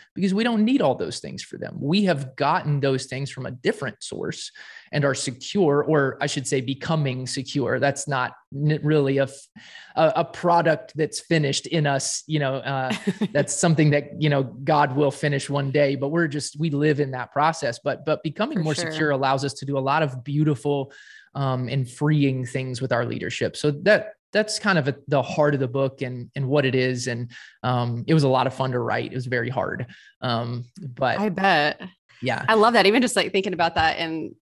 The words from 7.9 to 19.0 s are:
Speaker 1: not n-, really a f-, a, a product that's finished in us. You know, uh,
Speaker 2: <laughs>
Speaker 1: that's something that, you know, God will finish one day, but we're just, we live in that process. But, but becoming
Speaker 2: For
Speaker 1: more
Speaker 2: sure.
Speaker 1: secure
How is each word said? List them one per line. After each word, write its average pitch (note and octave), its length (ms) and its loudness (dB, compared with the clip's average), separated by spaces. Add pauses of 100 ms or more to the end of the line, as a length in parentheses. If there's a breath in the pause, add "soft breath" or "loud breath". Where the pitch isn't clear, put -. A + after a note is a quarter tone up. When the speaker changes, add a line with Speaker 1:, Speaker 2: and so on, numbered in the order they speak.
Speaker 1:
not B2+ 240 -2 (200)
n-, D3+ 300 0
really C#3+ 360 2
a C3+ 40 4
f-, - 240 -10 (480 loud breath)
a, D#3 220 4
a E3 80 2
product E3+ 720 2
that's D#3 240 -2
finished D3 460 0
in D#3 200 2
us. - 400 -2
You D#3 120 0
know, C3+ 160 0
uh, C3 380 -2 (200)
Speaker 2:
<laughs> - 200 -4
Speaker 1:
that's - 220 0
something D#3 360 4
that, C#3+ 300 0
you D3+ 80 4
know, C#3 140 4
God C3+ 520 2
will C#3+ 160 4
finish C#3+ 380 -2
one C#3 220 -2
day, C#3+ 240 2
but C#3 140 -4
we're E3 180 0
just, D3 320 -6
we D#3+ 120 -2
live C#3+ 280 2
in C3+ 120 -2
that B2+ 200 -8
process. D3 500 0
But, - 240 -4
but D#3 160 -2
becoming A3 360 -4
Speaker 2:
For E3+ 80 0
Speaker 1:
more D#3 100 0
Speaker 2:
sure. E3+ 160 -4
Speaker 1:
secure D#3 200 0